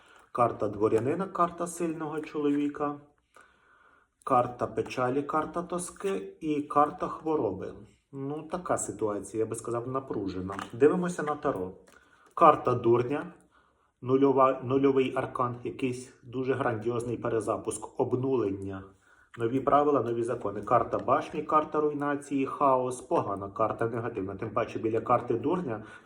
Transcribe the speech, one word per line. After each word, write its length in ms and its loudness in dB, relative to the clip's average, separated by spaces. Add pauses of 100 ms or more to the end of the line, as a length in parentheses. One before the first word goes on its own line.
(320)
Карта 360 2
дворянина, 580 2
карта 400 -2
сильного 540 -4
чоловіка. 800 -2 (1200)
Карта 420 2
печалі, 560 -2
карта 400 -2
тоски 800 -6
і 220 -2
карта 460 2
хвороби. 640 -2 (380)
Ну, 300 -8
така 360 -4
ситуація, 680 -4
я 60 -4
би 60 -8
сказав, 320 -6
напружена. 640 -6 (180)
Дивимося 500 4
на 120 -2
таро. 380 -4 (600)
Карта 400 6
дурня, 580 2 (720)
нульова, 600 6
нульовий 520 4
аркан, 480 -2
якийсь 480 -6 (100)
дуже 320 -2
грандіозний 640 -2
перезапуск, 840 -2
обнулення, 800 -2 (560)
нові 220 0
правила, 420 4
нові 220 -2
закони. 380 -4
Карта 360 2
башні, 440 0
карта 380 2
руйнації, 640 0
хаос, 540 2
погана 500 -2
карта, 380 0
негативна. 460 -4
Тим 160 -6
паче 280 -2
біля 220 0
карти 340 2
дурня 500 -2 (220)